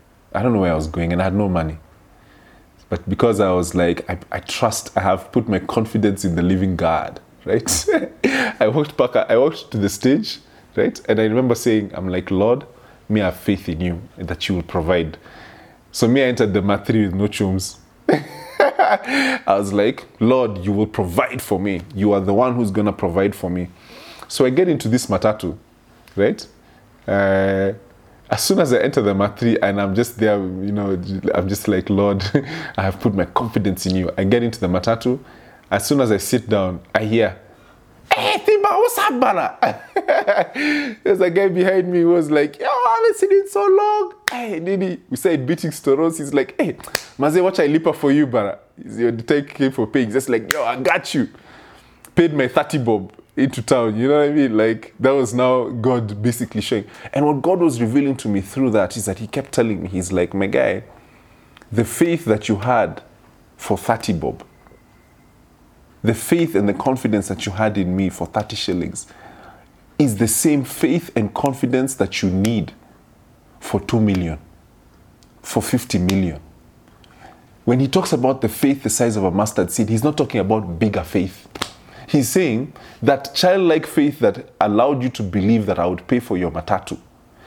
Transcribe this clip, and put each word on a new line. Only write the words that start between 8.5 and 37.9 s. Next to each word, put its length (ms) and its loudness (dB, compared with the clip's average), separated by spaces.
I 80 2
walked 280 -2
back, 200 0
I 200 2
walked 360 0
to 60 -4
the 100 2
stage, 500 -2
right? 320 -2
And 100 2
I 60 2
remember 300 2
saying, 400 0
I'm 140 -6
like, 220 -4
"Lord, 340 2
may 140 -2
I 40 0
have 100 -4
faith 320 -4
in 120 -6
you 200 -4
that 320 -8
you 60 -2
will 80 -2
provide." 560 -2
So 160 0
me, 160 4
I 40 2
entered 260 0
the 80 2
Mathri 460 0
with 80 -4
no 120 0
chums. 520 -2
<laughs> 160 -10
I 1400 0
was 240 0
like, 320 0
"Lord, 380 2
you 120 -4
will 160 2
provide 560 -2
for 160 -2
me. 240 -4
You 200 2
are 80 2
the 140 0
one 200 2
who's 160 0
gonna 220 0
provide 420 0
for 160 -8
me." 180 -4
So 160 2
I 60 4
get 180 2
into 200 -2
this 180 0
matatu, 520 -2
right? 320 0
Uh, 640 2
As 140 -2
soon 160 2
as 140 2
I 60 4
enter 240 0
the 120 2
mat 240 0
three 220 2
and 200 0
I'm 140 -2
just 240 -2
there, 200 2
you 340 -6
know, 280 -2
I'm 140 0
just 200 -4
like, 200 0
"Lord, 360 2
<laughs> 260 -12
I 60 -2
have 180 -2
put 140 0
my 100 0
confidence 640 -2
in 80 2
you." 240 0
I 60 0
get 180 2
into 160 -4
the 80 -4
matatu. 540 0
As 160 0
soon 140 2
as 100 2
I 60 4
sit 320 -2
down, 320 0
I 120 0
hear, 340 0